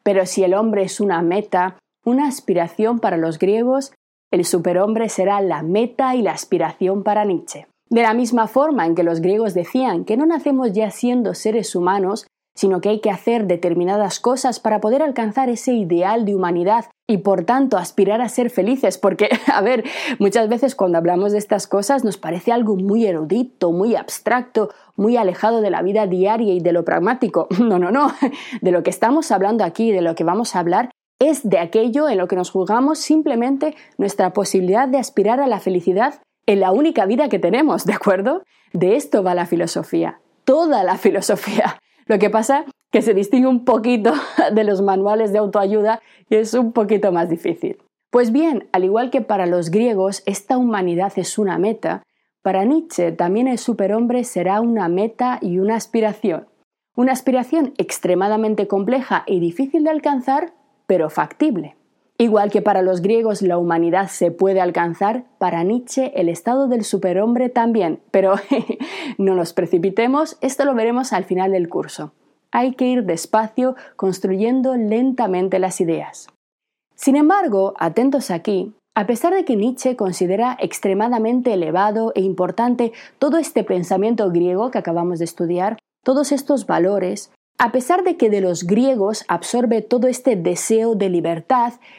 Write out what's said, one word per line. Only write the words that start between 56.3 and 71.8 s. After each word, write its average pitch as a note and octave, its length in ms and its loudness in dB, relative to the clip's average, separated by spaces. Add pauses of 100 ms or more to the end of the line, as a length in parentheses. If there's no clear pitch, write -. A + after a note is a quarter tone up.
Una B3+ 180 2
aspiración C4 640 0
extremadamente G#3 880 0
compleja G3+ 600 0
y F#3 140 0
difícil C4+ 440 0
de D#4 60 2
alcanzar, D4 640 -2 (340)
pero E3 220 2
factible. E3 680 -2 (460)
Igual G#3 300 2
que G#3 100 2
para G3 200 2
los F#3 200 0
griegos A3 400 2
la F3 160 2
humanidad E3+ 480 2
se F3 240 0
puede F#3+ 300 2
alcanzar, F3+ 640 -2 (140)
para E3+ 260 -2
Nietzsche B3 500 -2
el E3+ 140 0
estado B3 400 0
del A#3 160 0
superhombre G#3 640 0
también. A3+ 520 0 (120)
Pero F#3+ 220 4 (440)
<laughs> C#4+ 400 -10
no F#3+ 160 2
nos F3 180 -2
precipitemos, A3 880 0
esto C4+ 240 -2
lo C4+ 100 2
veremos A#3+ 380 0
al F#3+ 120 -2
final F#3 260 -2
del F3+ 180 0
curso. D#3 440 -8 (400)